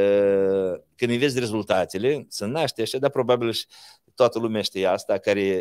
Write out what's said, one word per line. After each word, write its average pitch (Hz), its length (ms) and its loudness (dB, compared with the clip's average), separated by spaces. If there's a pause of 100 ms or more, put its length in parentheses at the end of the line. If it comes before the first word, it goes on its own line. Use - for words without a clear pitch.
(960)
când 120 140 0
îi 117 80 2
vezi 131 200 0
rezultatele, 107 920 -2
se - 180 -8
naște 135 360 -4
așa, 127 160 -4
dar 135 120 0
probabil 120 420 0
și - 120 -6 (500)
toată 120 240 2
lumea 110 240 -2
știe 95 240 -2
asta, 95 320 0
care 101 220 0 (200)